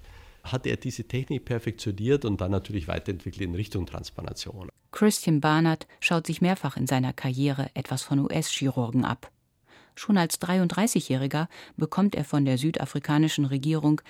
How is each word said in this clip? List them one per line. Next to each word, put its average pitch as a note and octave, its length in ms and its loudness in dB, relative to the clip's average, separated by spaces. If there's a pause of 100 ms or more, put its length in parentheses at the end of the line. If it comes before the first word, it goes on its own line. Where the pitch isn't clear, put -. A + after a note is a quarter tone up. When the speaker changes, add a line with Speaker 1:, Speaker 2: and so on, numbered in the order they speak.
(440)
Speaker 1:
hat C3 200 -4
er A#2+ 120 0
diese - 320 -8
Technik C3 360 -4
perfektioniert A#2 800 0
und G2+ 160 0
dann F#2+ 120 0
natürlich G2 340 -2
weiterentwickelt F2+ 560 -6
in F2 140 -4
Richtung G2 280 -4
Transplantation. - 840 -10 (240)
Speaker 2:
Christian F3+ 480 2
Barnard D#3+ 480 2 (100)
schaut E3 260 0
sich - 160 -4
mehrfach F3+ 360 0
in C3 100 -2
seiner B2+ 260 0
Karriere C3+ 640 -2
etwas C3 280 -4
von C#3 180 0
U-S-Chirurgen C3 840 0
ab. - 280 -4 (640)
Schon - 220 2
als E3+ 220 2
dreiunddreißigjähriger E3+ 1120 2 (260)
bekommt F#3+ 380 2
er D3 100 0
von C#3+ 220 2
der C3 100 4
südafrikanischen D3+ 880 2
Regierung D3 640 2